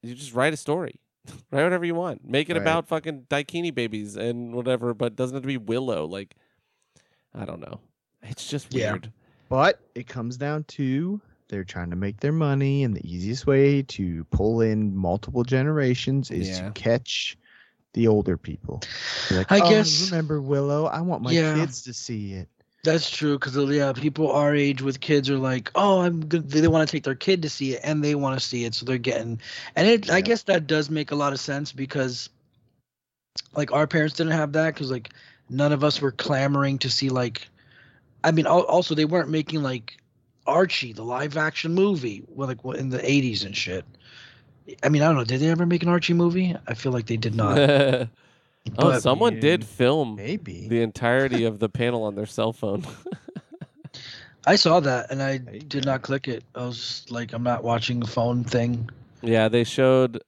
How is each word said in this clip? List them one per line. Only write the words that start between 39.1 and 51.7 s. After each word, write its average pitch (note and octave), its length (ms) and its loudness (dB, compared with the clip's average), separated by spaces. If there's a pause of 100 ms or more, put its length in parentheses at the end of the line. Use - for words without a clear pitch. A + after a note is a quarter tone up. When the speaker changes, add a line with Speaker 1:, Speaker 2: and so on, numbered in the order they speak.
Speaker 3:
making, D#3 340 -2
like, B2+ 340 -6 (500)
Archie, C#3 460 2
the A2 100 -12
live-action D3+ 720 -2
movie, D3 560 0
well, C3+ 180 -6
like, B2+ 160 -6
w-, B2+ 160 -8
in C3+ 100 -4
the B2+ 200 -4
eighties B2 340 2
and G2 120 -8
shit. F2+ 300 -6 (1000)
I C#3 60 2
mean, D3 120 4
I D3+ 60 6
don't E3 80 6
know. B2 80 0
Did B2+ 180 -2
they D#3+ 80 4
ever E3 160 2
make E3+ 180 2
an E3+ 60 2
Archie F3 240 2
movie? F3 420 2 (120)
I A#2+ 80 -6
feel C3 160 -2
like A#2+ 160 -2
they A#2 100 -2
did A2 180 -2
not. C3 800 4
Speaker 1:
<laughs> - 60 -20 (580)
Oh, C3 140 6
Speaker 3:
But B2 100 2
Speaker 1:
someone C3 380 2
did D3+ 220 4
Speaker 2:
Mm, - 40 -8
Speaker 1:
film B2+ 520 2
Speaker 2:
maybe. G#2+ 500 -8
Speaker 1:
the A#2 140 2
entirety A#2+ 640 0
of G#2+ 140 -2
the G#2+ 100 0
panel A#2+ 340 -2